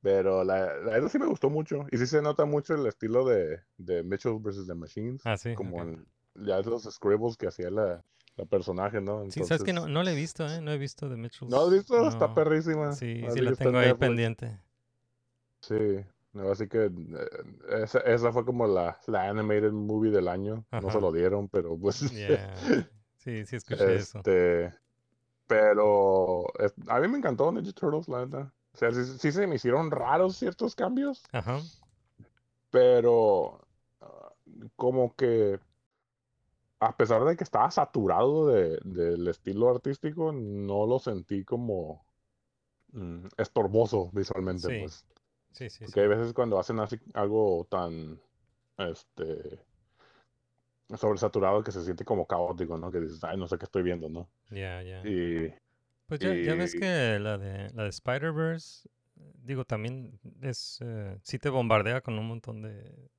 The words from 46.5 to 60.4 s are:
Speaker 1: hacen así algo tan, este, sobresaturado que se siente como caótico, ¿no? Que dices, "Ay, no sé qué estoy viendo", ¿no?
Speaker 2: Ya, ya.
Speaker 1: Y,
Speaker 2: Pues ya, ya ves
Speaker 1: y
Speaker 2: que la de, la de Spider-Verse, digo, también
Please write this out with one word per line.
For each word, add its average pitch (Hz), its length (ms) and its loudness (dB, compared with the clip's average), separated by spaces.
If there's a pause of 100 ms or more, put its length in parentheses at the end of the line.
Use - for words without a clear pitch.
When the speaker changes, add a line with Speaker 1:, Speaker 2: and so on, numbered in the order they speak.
Speaker 1:
hacen 113 180 -2
así 110 220 -4 (140)
algo 104 540 2
tan, 80 520 -6 (560)
este, 80 840 -8 (1400)
sobresaturado 104 640 2
que 107 100 -6
se 92 120 -8
siente 90 200 -6
como 98 220 -2
caótico, 87 520 -4
¿no? 87 120 -8
Que 87 100 -4
dices, 80 240 -10
"Ay, 82 120 -6
no 92 100 -6
sé 85 120 -4
qué - 60 -12
estoy - 180 -4
viendo", 87 260 -4
¿no? 85 200 -12 (220)
Speaker 2:
Ya, 95 320 -10
ya. 92 220 -14
Speaker 1:
Y, 85 480 -4 (540)
Speaker 2:
Pues 151 140 -8
ya, 190 140 -2
ya 170 200 0
ves 175 200 -4
Speaker 1:
y 175 40 -6
Speaker 2:
que 147 400 0
la 104 180 -4
de, 98 380 -10
la 110 80 -8
de 104 80 -4
Spider-Verse, 160 1000 -6 (540)
digo, 131 240 -6
también 117 520 -8 (220)